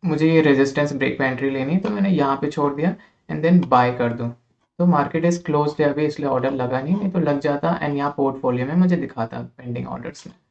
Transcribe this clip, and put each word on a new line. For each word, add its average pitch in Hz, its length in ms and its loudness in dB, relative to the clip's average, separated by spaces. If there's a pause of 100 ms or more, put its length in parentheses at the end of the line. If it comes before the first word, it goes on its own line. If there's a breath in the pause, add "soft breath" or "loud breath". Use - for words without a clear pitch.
मुझे 156 260 2
ये 160 140 6
resistance 143 520 4
ब्रेक 131 240 -2
पे 139 60 0
entry 131 260 -2
लेनी 135 220 -2
है 190 80 2
तो 220 100 -4
मैंने 202 200 0
यहाँ 139 260 2
पे 147 140 -4
छोड़ 143 240 0
दिया 170 200 -2 (340 loud breath)
and 151 160 -6
then 175 240 6
buy 123 240 4
कर 120 200 -2
दूँ, 120 180 -6 (480)
तो 175 80 2
market 160 380 2
is 170 200 2
closed 147 360 -2
है 147 80 4
अभी, 147 180 0
इसलिए 147 220 -4
order 131 240 0
लगा 127 280 -2
नहीं, 156 160 -2
नहीं 208 140 -2
तो 180 100 -2
लग 147 200 0
जाता 151 380 -2
and 147 180 -4
यहाँ 143 200 -2
portfolio 131 500 -2
में 147 100 -4
मुझे 180 200 4
दिखाता 120 440 -6 (180)
pending 123 300 -8
orders - 380 -12
में। 185 80 -18 (160)